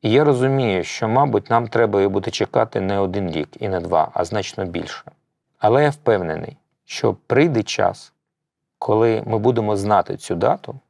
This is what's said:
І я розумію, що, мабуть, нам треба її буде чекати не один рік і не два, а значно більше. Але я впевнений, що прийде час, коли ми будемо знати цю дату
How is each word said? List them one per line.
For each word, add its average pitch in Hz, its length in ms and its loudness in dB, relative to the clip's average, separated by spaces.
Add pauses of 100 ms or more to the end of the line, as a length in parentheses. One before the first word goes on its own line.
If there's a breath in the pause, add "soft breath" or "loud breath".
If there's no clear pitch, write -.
І 110 100 0
я 135 120 6
розумію, 127 600 2
що, - 240 -6
мабуть, 120 420 0
нам 117 180 2
треба 110 320 2
її 98 100 4
буде 98 220 -2
чекати 110 500 -2
не 98 180 -2
один 95 320 -2
рік 78 180 -4 (100)
і 104 100 -6
не 92 100 -2
два, 85 340 0
а 90 120 -2
значно 98 400 -6
більше. 82 380 -8 (560)
Але 127 240 4
я 147 60 4
впевнений, 90 680 -2 (280)
що - 300 -2 (120)
прийде 131 360 2
час, - 500 -4 (680)
коли 113 460 2
ми 110 120 -2
будемо 110 380 0
знати 98 420 0
цю - 180 -6
дату 120 400 -2 (140)